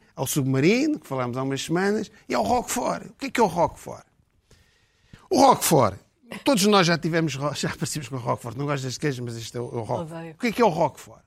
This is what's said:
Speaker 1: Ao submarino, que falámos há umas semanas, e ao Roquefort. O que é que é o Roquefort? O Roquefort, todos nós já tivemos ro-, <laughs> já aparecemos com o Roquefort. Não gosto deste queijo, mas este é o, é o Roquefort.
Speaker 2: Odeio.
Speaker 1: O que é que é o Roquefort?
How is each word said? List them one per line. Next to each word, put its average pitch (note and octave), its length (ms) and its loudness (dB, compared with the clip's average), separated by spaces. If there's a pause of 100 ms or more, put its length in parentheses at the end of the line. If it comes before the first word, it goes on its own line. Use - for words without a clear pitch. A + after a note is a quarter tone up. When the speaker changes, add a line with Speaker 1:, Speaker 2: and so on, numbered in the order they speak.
(160)
Speaker 1:
Ao C#3 120 -4
submarino, D#3+ 720 2
que - 80 -20
falámos B2 300 -4
há C3 60 -4
umas C3+ 200 -4
semanas, G3 480 -2 (180)
e - 40 -2
ao A#3+ 100 0
Roquefort. A3+ 640 -2
O - 60 -20
que - 140 -12
é - 40 -8
que - 80 -2
é A#3 40 6
o G3+ 40 4
Roquefort? D#3 580 -4 (1200)
O E4 120 4
Roquefort, C#3+ 560 6 (460)
todos A3 220 4
nós G3 220 6
já E3+ 100 2
tivemos E3 380 -2
ro-, C#3 180 -4
<laughs> - 20 -8
já - 140 -4
aparecemos - 400 -6
com C#3 60 -8
o B2+ 40 -6
Roquefort. A#2+ 380 -6
Não C#3+ 80 -4
gosto C#3+ 180 -4
deste B2+ 160 -6
queijo, B2+ 240 -4
mas A#2+ 140 -10
este A2+ 200 -12
é - 40 -8
o, A#2+ 40 -6
é - 20 -12
o A#2+ 160 -6
Roquefort. D#3 360 -4
Speaker 2:
Odeio. E3 140 -14
Speaker 1:
O - 40 -20
que B3 100 -2
é G#3+ 40 0
que A#3+ 100 0
é A#3 40 6
o G3+ 40 6
Roquefort? D#3 580 -4